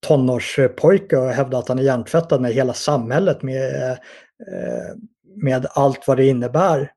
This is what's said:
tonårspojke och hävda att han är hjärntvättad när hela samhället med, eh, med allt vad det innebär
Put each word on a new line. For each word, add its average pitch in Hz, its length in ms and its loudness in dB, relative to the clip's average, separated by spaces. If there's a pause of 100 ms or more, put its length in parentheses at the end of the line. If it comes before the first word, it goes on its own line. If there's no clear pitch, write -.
tonårspojke 139 1080 2
och 131 120 0
hävda 127 280 -2
att 120 100 -6
han 127 120 -2
är 131 40 0
hjärntvättad 135 580 0
när 123 100 0
hela 127 220 0
samhället 147 680 0
med, 131 480 -4
eh, - 1040 -10 (400)
med 131 340 -2
allt 139 380 0
vad 135 100 4
det 131 80 6
innebär 139 720 2